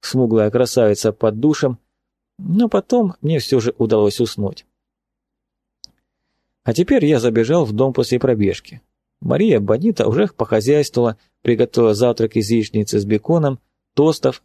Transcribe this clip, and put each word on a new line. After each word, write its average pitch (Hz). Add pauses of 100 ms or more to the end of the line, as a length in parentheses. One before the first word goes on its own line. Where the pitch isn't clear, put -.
смуглая 110
красавица 113
под 107
душем, 139 (600)
но 202
потом 208
мне 151
все 127
же 113
удалось 107
уснуть. 107 (2000)
А 120
теперь 185
я 147
забежал 120
в 107
дом 127
после 123
пробежки. 110 (400)
Мария 147
Бонита 113
уже 175
похозяйствовала, 120 (240)
приготовила 120
завтрак 113
из 107
яичницы 107
с 101
беконом, 135 (340)
тостов, 147